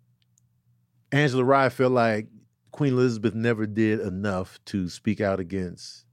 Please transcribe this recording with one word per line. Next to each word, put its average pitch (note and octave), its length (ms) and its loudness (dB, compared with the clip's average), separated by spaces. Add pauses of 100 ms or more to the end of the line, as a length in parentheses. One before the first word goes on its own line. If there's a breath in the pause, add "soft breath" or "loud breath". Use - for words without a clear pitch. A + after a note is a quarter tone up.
(1120)
Angela C3 320 2
Rye C3+ 260 4
felt B2+ 240 0
like A2+ 340 2 (440)
Queen C#3 220 0
Elizabeth A#2 400 2
never A2+ 320 -2
did G#2+ 340 0
enough F#2+ 680 -4
to F#2 240 -4
speak - 320 -4
out F#2+ 180 0
against F2+ 720 -10